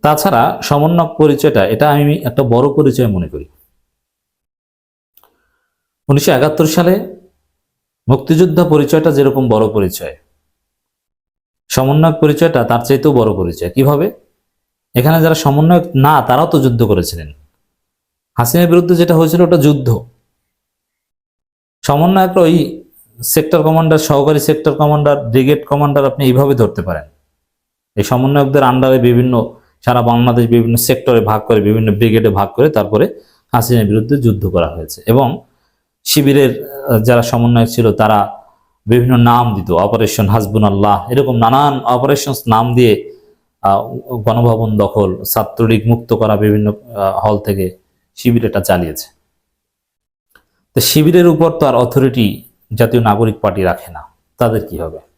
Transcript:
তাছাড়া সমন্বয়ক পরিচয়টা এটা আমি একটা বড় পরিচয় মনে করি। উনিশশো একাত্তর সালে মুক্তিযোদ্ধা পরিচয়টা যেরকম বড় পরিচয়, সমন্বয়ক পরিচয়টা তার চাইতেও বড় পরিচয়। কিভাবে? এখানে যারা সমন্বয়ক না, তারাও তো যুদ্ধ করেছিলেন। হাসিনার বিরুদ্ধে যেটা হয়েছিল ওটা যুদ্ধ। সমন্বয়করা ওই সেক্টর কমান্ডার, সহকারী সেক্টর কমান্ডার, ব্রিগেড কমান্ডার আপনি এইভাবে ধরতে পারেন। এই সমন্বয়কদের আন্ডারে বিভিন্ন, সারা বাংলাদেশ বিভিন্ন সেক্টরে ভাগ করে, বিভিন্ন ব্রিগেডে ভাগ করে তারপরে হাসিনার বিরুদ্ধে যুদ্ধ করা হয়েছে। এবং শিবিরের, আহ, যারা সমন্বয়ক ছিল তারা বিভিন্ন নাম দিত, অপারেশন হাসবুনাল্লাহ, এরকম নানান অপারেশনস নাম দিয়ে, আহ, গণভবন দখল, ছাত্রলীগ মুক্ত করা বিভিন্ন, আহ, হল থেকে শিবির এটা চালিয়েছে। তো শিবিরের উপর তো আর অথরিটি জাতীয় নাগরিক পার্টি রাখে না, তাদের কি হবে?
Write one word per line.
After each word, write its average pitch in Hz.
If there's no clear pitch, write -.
তাছাড়া 147
সমন্বয়ক 160
পরিচয়টা 143
এটা 110
আমি 147
একটা 139
বড় 127
পরিচয় 127
মনে 87
করি। 71
উনিশশো 147
একাত্তর 151
সালে 180
মুক্তিযোদ্ধা 160
পরিচয়টা 151
যেরকম 135
বড় 110
পরিচয়, 90
সমন্বয়ক 151
পরিচয়টা 151
তার 117
চাইতেও 139
বড় 110
পরিচয়। 87
কিভাবে? 143
এখানে 151
যারা 160
সমন্বয়ক 160
না, 143
তারাও 127
তো 151
যুদ্ধ 120
করেছিলেন। 85
হাসিনার 143
বিরুদ্ধে 175
যেটা 170
হয়েছিল 165
ওটা 175
যুদ্ধ। 139
সমন্বয়করা 180
ওই 170
সেক্টর 156
কমান্ডার, 160
সহকারী 151
সেক্টর 151
কমান্ডার, 147
ব্রিগেড 135
কমান্ডার 143
আপনি 139
এইভাবে 135
ধরতে 113
পারেন। 85
এই 101
সমন্বয়কদের 135
আন্ডারে 127
বিভিন্ন, 123
সারা 123
বাংলাদেশ 120
বিভিন্ন 117
সেক্টরে 120
ভাগ 107
করে, 110
বিভিন্ন 110
ব্রিগেডে 110
ভাগ 98
করে 139
তারপরে 127
হাসিনার 117
বিরুদ্ধে 107
যুদ্ধ 107
করা 82
হয়েছে। 80
এবং 123
শিবিরের, 139
আহ, -
যারা 120
সমন্বয়ক 117
ছিল 117
তারা 107
বিভিন্ন 123
নাম 120
দিত, 90
অপারেশন 104
হাসবুনাল্লাহ, 104
এরকম 127
নানান 135
অপারেশনস 135
নাম 113
দিয়ে, 120
আহ, 98
গণভবন 113
দখল, 101
ছাত্রলীগ 110
মুক্ত 117
করা 110
বিভিন্ন, 104
আহ, 101
হল 107
থেকে 98
শিবির 117
এটা 104
চালিয়েছে। 87
তো -
শিবিরের 165
উপর 165
তো -
আর 123
অথরিটি 123
জাতীয় 113
নাগরিক 110
পার্টি 98
রাখে 87
না, 80
তাদের 113
কি 87
হবে? 80